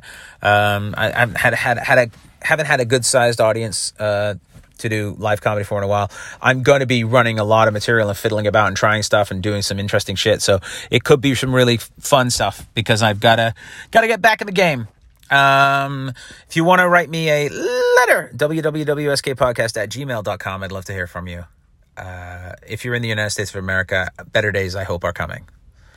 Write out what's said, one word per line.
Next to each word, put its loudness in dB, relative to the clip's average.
Um, 2
I, -2
I've 0
had, 2
had, -2
had 0
a, -2
haven't 0
had 0
a -2
good-sized 2
audience, -2
uh, -2
to -6
do -4
live 0
comedy -2
for -4
in -2
a -2
while. 0
I'm 2
gonna 4
be 0
running 2
a 0
lot 4
of 4
material 2
and -4
fiddling -2
about 4
and -2
trying 2
stuff 2
and -6
doing -2
some -4
interesting -2
shit. 0
So 2
it 2
could 4
be 2
some -2
really 4
fun 0
stuff -4
because 0
I've 2
gotta, 4
gotta 4
get 0
back 4
in -6
the -8
game. 0
Um, 2
if -12
you 0
wanna 4
write 2
me -2
a 2
letter, 2
W -2
W -4
W -2
S -2
K -6
podcast -4
at -6
gmail -8
dot -6
com. -10
I'd -10
love -10
to -10
hear -8
from -12
you. -12
Uh, -16
if -10
you're -4
in -4
the -2
United -2
States -6
of -12
America, -2
better 0
days, -4
I -6
hope, -6
are -2
coming. -10